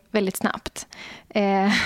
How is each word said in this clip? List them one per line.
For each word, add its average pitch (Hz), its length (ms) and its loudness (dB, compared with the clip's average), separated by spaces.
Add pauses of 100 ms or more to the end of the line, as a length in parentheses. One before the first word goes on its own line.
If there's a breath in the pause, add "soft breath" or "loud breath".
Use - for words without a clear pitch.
(100)
väldigt 196 260 0
snabbt. - 500 -6 (420 loud breath)
Eh, 196 460 2 (120)